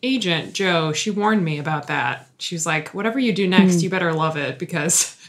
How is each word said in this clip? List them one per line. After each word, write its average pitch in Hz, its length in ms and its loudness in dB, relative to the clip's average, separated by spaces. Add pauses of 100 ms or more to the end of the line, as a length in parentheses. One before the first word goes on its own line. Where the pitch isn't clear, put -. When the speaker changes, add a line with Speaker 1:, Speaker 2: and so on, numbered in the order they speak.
Speaker 1:
agent, 202 500 0
Jo, 170 400 2
she 156 180 -4
warned 208 340 2
me 156 140 -2
about 147 280 -4
that. 135 400 -4 (120)
She - 160 -8
was 165 100 -4
like, 156 240 -2
"Whatever 220 300 -4
you 247 140 2
do 190 140 0
next, 185 300 6
Speaker 2:
Mm. 170 60 2
Speaker 1:
you 185 60 0
better 175 240 0
love 156 240 0
it 131 220 -6
because, 165 560 -2 (140)